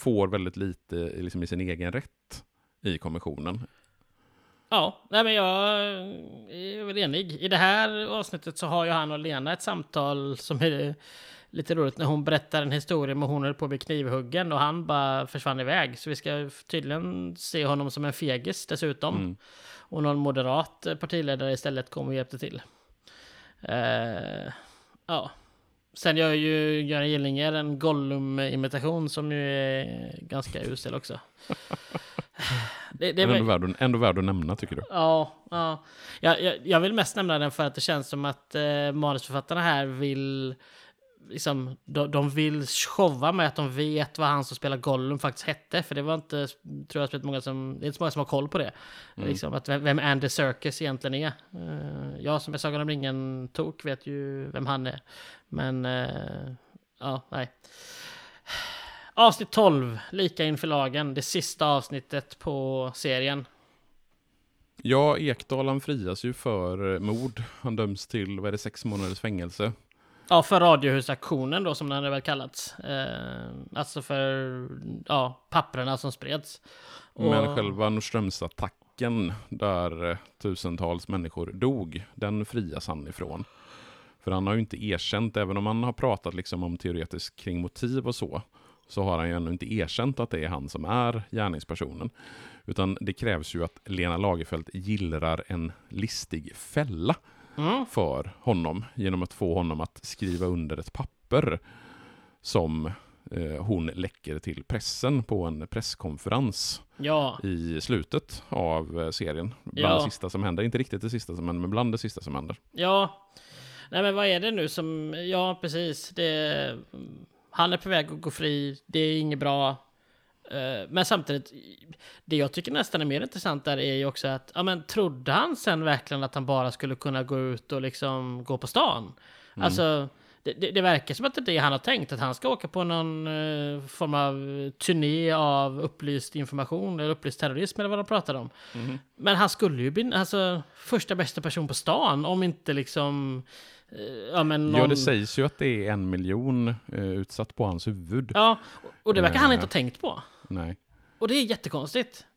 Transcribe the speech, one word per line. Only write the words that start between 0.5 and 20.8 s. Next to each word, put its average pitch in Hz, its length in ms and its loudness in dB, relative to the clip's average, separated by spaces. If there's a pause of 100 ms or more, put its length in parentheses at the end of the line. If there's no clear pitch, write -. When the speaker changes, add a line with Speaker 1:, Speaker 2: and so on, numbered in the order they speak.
Speaker 1:
lite, 95 400 -6
liksom, 87 460 -4
i 85 40 0
sin 87 140 -2
egen 90 320 -2
rätt - 520 -10 (380)
i 87 160 -2
kommissionen. 85 680 -6 (1000)
Speaker 2:
Ja, 196 320 2 (100)
nej, 214 140 4
men 220 100 4
jag 196 340 4 (800)
är 196 340 -10
väl 202 140 -4
enig. 175 340 0
I 151 160 -4
det 190 80 4
här 214 500 4
avsnittet 202 520 -6
så 175 80 -4
har 165 180 2
ju 170 60 2
han 156 220 0
och 151 60 -4
Lena 151 340 -4
ett 180 100 -6
samtal 143 760 -2
som 135 260 -2
är 143 320 2 (560)
lite 160 240 -4
roligt, 147 240 2
när 156 80 2
hon 147 180 2
berättar 151 380 2
en 139 100 0
historia 147 420 0
om 143 80 0
hur 139 60 2
hon 143 160 0
höll 139 100 0
på 156 100 -4
att 143 40 -2
bli 139 100 -2
knivhuggen 139 760 -2
och 143 60 2
han 160 280 2
bara 139 400 2
försvann 131 340 -2
iväg. 131 380 0
Så - 120 -8
vi 143 60 -2
ska 147 340 -4 (160)
tydligen 175 680 -4
se 156 300 -2
honom 143 240 2
som 143 140 -4
en 143 80 0
fegis 143 540 -2
dessutom. 151 500 -2
Speaker 1:
Mm. 95 200 -2 (520)
Speaker 2:
Och 160 140 -2
någon 147 140 2
moderat, 139 680 0